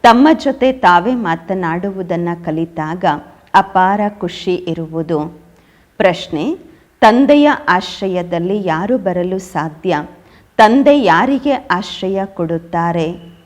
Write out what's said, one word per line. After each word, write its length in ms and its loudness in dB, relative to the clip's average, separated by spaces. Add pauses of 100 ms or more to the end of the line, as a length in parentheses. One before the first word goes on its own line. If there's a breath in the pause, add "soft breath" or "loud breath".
ತಮ್ಮ 300 6
ಜೊತೆ 380 0
ತಾವೇ 440 2
ಮಾತನಾಡುವುದನ್ನ 1120 -4 (160)
ಕಲಿತಾಗ 600 -6 (480)
ಅಪಾರ 480 2 (180)
ಖುಷಿ 360 -4
ಇರುವುದು. 880 -6 (560 soft breath)
ಪ್ರಶ್ನೆ, 720 -2 (300 soft breath)
ತಂದೆಯ 480 6 (180)
ಆಶ್ರಯದಲ್ಲಿ 1000 -2
ಯಾರು 300 -2
ಬರಲು 420 -2
ಸಾಧ್ಯ? 560 -4 (600 soft breath)
ತಂದೆ 420 6
ಯಾರಿಗೆ 540 2 (180)
ಆಶ್ರಯ 540 -4
ಕೊಡುತ್ತಾರೆ? 1080 -4 (100)